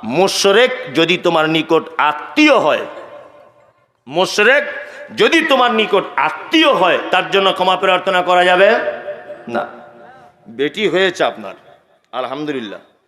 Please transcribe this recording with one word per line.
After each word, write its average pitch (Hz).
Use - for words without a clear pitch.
মুশরিক 196
যদি 165
তোমার 160
নিকট 160
আত্মীয় 220
হয়, 147
মুশরিক 196
যদি 302
তোমার 254
নিকট 208
আত্মীয় 269
হয়, 175
তার 180
জন্য 190
ক্ষমা 185
প্রার্থনা 185
করা 180
যাবে 190
না। 110
বেটি 147
হয়েছে 180
আপনার, 104
আলহামদুলিল্লাহ। 127